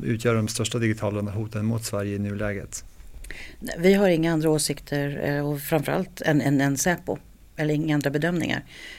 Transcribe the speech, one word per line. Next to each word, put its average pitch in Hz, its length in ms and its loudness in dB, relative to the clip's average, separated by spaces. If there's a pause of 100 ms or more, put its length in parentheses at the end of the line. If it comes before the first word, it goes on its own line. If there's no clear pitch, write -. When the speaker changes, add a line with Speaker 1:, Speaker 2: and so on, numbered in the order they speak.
Speaker 1:
utgör 120 320 2
de 110 140 2
största 117 300 -2
digitala 104 520 0
hoten 107 340 -4
mot 113 200 0
Sverige 101 320 -2
i - 20 -2
nuläget? 101 680 -4 (960)
Speaker 2:
Vi 185 160 6
har 202 140 6
inga 165 240 4
andra 160 180 2
åsikter, 143 760 -2
eh, 143 240 0
och 147 120 -2
framförallt 156 600 -2
än, 151 200 4
än, 139 200 4
än 139 160 2
Säpo, 165 420 -2 (380)
eller 151 180 0
inga 151 200 2
andra 143 160 2
bedömningar. 151 540 0 (340)